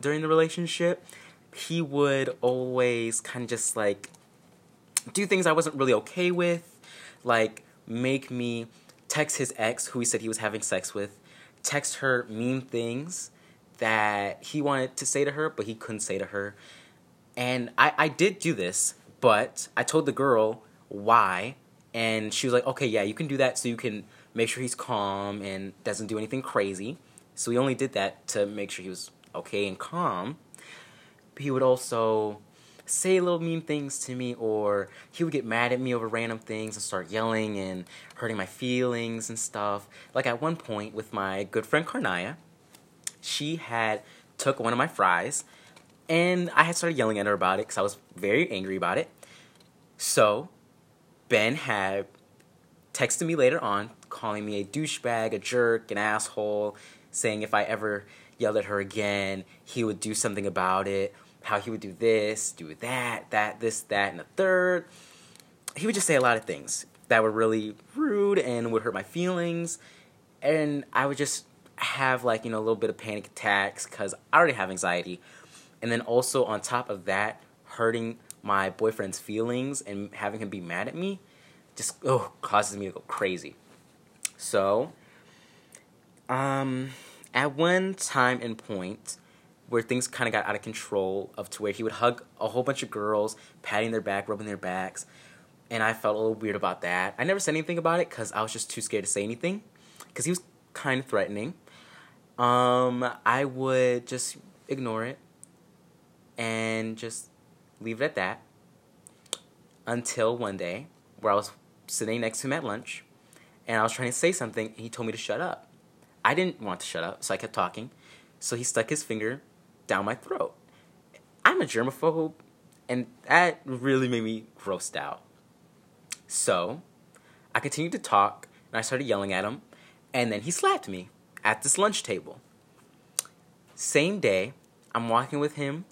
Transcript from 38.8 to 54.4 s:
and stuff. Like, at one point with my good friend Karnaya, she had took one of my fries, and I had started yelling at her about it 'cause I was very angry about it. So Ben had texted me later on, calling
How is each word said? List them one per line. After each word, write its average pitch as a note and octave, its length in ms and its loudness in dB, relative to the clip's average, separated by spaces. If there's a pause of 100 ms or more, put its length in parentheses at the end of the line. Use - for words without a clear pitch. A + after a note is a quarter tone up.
and A2 80 -8
stuff. G#2 500 -4 (240)
Like, C3 140 0
at A#2+ 160 0
one E3 140 0
point G#2+ 360 -6
with G#2+ 200 -10
my G2 320 -2
good G#2+ 220 -2
friend D#3+ 200 2
Karnaya, G2+ 500 -2 (840)
she D3+ 360 -4
had A2+ 460 0 (360)
took - 200 0
one A2+ 140 0
of A#2+ 40 2
my C#3+ 120 4
fries, F#2 560 4 (640)
and F3 480 2
I D3+ 80 8
had E3+ 120 0
started E3 220 0
yelling A2 220 2
at G2+ 60 0
her G#2 60 4
about F#2+ 280 2
it - 80 -6
'cause - 100 -4
I F#2+ 40 2
was G#2 140 -2 (200)
very G#2 340 2
angry F#2+ 260 -4
about F2+ 220 0
it. E3 100 -2 (880)
So A2+ 520 4 (800)
Ben A2+ 260 4
had G2+ 520 -2 (840)
texted - 320 0
me E3 120 0
later C#3 260 4
on, G#2 280 -2 (180)
calling G#2+ 360 -6